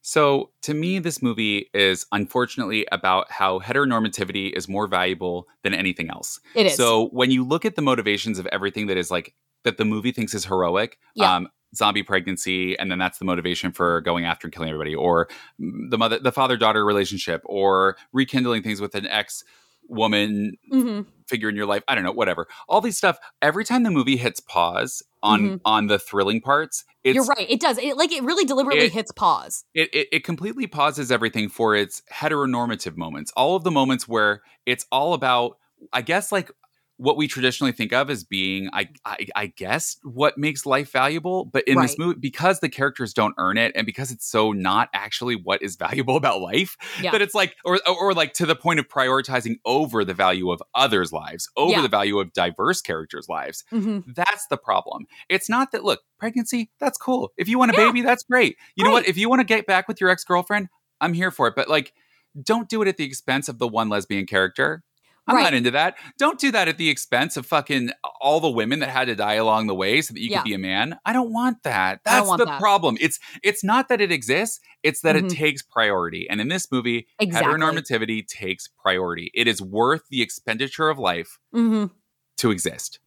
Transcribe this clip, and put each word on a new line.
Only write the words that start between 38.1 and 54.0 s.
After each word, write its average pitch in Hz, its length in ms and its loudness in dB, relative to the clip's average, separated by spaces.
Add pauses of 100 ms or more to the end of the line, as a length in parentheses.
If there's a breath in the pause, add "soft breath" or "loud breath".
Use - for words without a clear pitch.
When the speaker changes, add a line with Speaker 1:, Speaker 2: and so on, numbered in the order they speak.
Speaker 1:
being, 95 480 -4
I, 98 160 -4 (160)
I, 104 280 -8
I 104 140 -4
guess, 98 560 -6
what 135 340 0
makes 143 280 -4
life 139 260 0
valuable. 160 540 -2
But - 200 -2
in 135 140 6
this 131 120 2
Speaker 2:
Right. 147 80 -8
Speaker 1:
movie, 165 200 -2
because 160 400 0
the 165 80 -2
characters 135 460 -4
don't 104 240 2
earn 95 200 0
it, 117 160 4
and 110 120 -2
because 123 260 -8
it's - 180 -12
so 110 220 4
not 101 420 2
actually 110 440 -4
what 92 260 -2
is 98 140 -8
valuable 131 400 -2
<laughs> - 0 -
about 117 240 0
life, 117 340 -2 (260 loud breath)
Speaker 2:
Yeah. 180 100 -2
Speaker 1:
that 202 100 2
it's 202 120 -2
like, 185 300 0
or, 180 240 2
or, 180 100 2
or, 190 160 2
like, 165 200 0
to 170 120 0
the 156 80 2
point 160 280 0
of - 80 -10
prioritizing 127 760 0
over 117 400 2
the 92 100 -2
value 92 380 2
of 87 100 -2 (140)
others' 107 380 2
lives, 78 420 -6
over - 160 4
Speaker 2:
Yeah. 185 120 4
Speaker 1:
the 123 40 0
value 101 320 2
of 92 140 -4
diverse 95 480 0
characters' 80 480 -8
lives. 76 420 -8
Speaker 2:
Mm-hmm. 202 400 -4